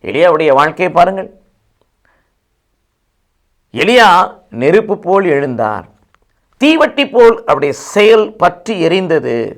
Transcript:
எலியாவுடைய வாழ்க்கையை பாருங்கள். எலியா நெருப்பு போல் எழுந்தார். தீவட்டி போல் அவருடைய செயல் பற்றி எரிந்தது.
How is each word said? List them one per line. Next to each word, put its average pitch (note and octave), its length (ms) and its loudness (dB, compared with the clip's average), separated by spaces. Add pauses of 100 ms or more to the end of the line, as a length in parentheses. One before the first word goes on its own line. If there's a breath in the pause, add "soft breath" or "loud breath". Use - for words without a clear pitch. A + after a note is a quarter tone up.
எலியாவுடைய D#3 500 0
வாழ்க்கையை D#3 380 -2
பாருங்கள். F#3+ 300 0 (2500)
எலியா A3+ 260 4 (540)
நெருப்பு F#3+ 340 0 (120)
போல் F#3+ 280 0
எழுந்தார். A2 500 -4 (760)
தீவட்டி D4 440 0 (100)
போல் A#3 200 6 (120)
அவருடைய C#3+ 260 -2 (200)
செயல் G#3+ 320 4 (160)
பற்றி F3+ 320 -2 (140)
எரிந்தது. D#3+ 480 -2 (220)